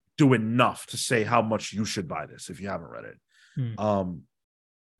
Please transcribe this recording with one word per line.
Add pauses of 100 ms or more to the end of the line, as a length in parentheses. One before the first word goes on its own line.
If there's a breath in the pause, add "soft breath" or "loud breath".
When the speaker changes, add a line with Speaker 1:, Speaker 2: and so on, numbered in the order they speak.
(180)
Speaker 1:
do
enough
to
say
how
much
you
should
buy
this
if
you
haven't
read
it. (360 soft breath)
Speaker 2:
Hmm.
Speaker 1:
Um, (760)